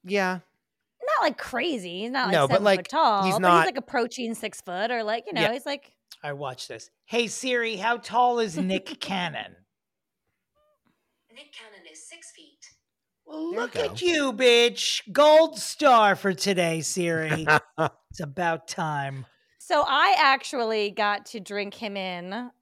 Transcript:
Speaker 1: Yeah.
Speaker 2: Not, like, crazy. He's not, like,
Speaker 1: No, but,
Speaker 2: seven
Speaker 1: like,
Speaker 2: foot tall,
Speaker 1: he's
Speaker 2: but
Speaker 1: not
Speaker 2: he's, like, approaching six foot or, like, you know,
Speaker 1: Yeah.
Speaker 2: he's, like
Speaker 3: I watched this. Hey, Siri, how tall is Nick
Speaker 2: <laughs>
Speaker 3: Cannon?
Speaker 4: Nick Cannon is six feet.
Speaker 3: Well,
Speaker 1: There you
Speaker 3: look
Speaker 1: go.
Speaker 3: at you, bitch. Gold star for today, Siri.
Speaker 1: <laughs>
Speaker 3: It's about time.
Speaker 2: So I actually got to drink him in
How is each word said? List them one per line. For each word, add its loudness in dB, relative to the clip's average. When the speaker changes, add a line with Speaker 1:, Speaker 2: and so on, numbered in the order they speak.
Speaker 1:
Yeah. -2
Speaker 2:
Not, 0
like, 0
crazy. -6
He's -8
not, -2
like, 0
Speaker 1:
No, 4
but, 0
Speaker 2:
seven 2
Speaker 1:
like, 6
Speaker 2:
foot -16
tall, 2
Speaker 1:
he's 2
Speaker 2:
but 0
Speaker 1:
not 8
Speaker 2:
he's, 6
like, -8
approaching -4
six -10
foot -6
or, -4
like, -4
you -10
know, -4
Speaker 1:
Yeah. 0
Speaker 2:
he's, -8
like -10
Speaker 3:
I -8
watched -10
this. -16
Hey, -2
Siri, -4
how -2
tall 0
is -2
Nick -2
Speaker 2:
<laughs> -14
Speaker 3:
Cannon? -6
Speaker 4:
Nick -20
Cannon -20
is -20
six -20
feet. -20
Speaker 3:
Well, -8
Speaker 1:
There -6
you -4
Speaker 3:
look -6
Speaker 1:
go. -2
Speaker 3:
at -6
you, 0
bitch. 2
Gold 6
star 4
for -2
today, 0
Siri. -2
Speaker 1:
<laughs> 6
Speaker 3:
It's -20
about -4
time. -6
Speaker 2:
So 0
I 2
actually 0
got -2
to -12
drink -8
him -10
in -8